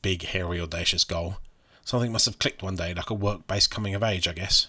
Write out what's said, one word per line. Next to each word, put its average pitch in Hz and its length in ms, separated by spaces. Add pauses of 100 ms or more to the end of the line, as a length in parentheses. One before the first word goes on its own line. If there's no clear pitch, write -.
big, 92 180
hairy, 87 400
audacious 85 420
goal. 87 340 (460)
Something 120 280
must 110 160
have 110 100
clicked - 240
one 95 140
day, 87 180
like 87 160
a 113 60
work-based 101 560
coming 101 240
of 101 80
age, 95 240
I 87 60
guess. - 360